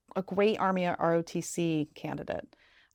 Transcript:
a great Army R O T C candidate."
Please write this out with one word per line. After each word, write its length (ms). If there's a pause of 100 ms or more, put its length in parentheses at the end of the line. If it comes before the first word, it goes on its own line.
(160)
a 60
great 400
Army 260
R 280
O 60
T 200
C 520
candidate." 640 (400)